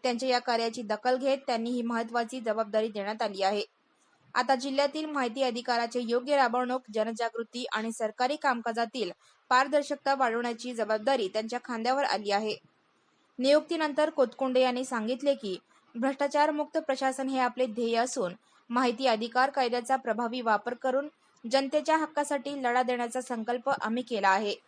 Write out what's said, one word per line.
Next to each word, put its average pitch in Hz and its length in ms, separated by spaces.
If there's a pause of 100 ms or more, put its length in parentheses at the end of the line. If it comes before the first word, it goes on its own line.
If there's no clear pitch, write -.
त्यांच्या 247 260
या 247 100
कार्याची 233 420
दखल 220 360
घेत 269 200 (100)
त्यांनी 233 220
ही 247 120
महत्त्वाची 233 580
जबाबदारी 220 480
देण्यात 208 340
आली 202 220
आहे. 202 200 (720)
आता 254 200
जिल्ह्यातील 277 500
माहिती 269 380
अधिकाराचे 240 600
योग्य 247 320
राबवणूक, 247 460 (120)
जनजागृती 226 800
आणि 220 180
सरकारी 247 440
कामकाजातील 233 760 (400)
पारदर्शकता 277 640
वाढवण्याची 240 580
जबाबदारी 220 540
त्यांच्या 220 380
खांद्यावर 247 380
आली 202 280
आहे. 214 240 (840)
नियुक्तीनंतर 302 680
कोतकुंडे 262 520
यांनी 254 240
सांगितले 254 480
की, 196 240 (380)
भ्रष्टाचारमुक्त 285 840
प्रशासन 269 520
हे 262 100
आपले 247 260
ध्येय 233 320
असून 226 360 (360)
माहिती 247 380
अधिकार 240 420
कायद्याचा 247 460
प्रभावी 240 460
वापर 226 320
करून 262 340 (360)
जनतेच्या 277 540
हक्कासाठी 294 540 (120)
लढा 247 200
देण्याचा 240 380
संकल्प 240 480 (120)
आम्ही 233 220
केला 202 260
आहे. 202 240 (140)